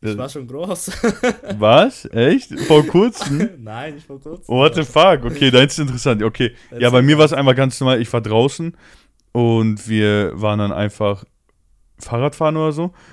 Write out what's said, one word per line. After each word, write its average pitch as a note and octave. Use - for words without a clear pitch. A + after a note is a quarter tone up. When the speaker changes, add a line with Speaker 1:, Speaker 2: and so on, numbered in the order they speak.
Speaker 1:
Ich G#2+
Speaker 2:
das G#2+
Speaker 1:
war B2+
schon C3+
groß. E3
<laughs> G#3
Speaker 2:
Was? C3+
Echt? C#3
Vor D3+
kurzem? F3+
Speaker 1:
<laughs> D3+
Nein, A#2+
nicht D3+
vor C#3
kurzem. D3+
Speaker 2:
What C#3
the E3
fuck? D#3
Okay, C#3
dann B2+
ist C#3+
es -
interessant. B2+
Okay. A2+
Ja, B2
Speaker 1:
Erzähl A#2+
Speaker 2:
bei B2+
mir C#3+
Speaker 1:
mal. D3+
Speaker 2:
war's D3+
einfach C#3
ganz C3
normal. C3
Ich A#2+
war A#2
draußen B2+
und A2+
wir G#2
waren G#2
dann G2+
einfach G#2
Fahrradfahren D3
oder D#3
so. E3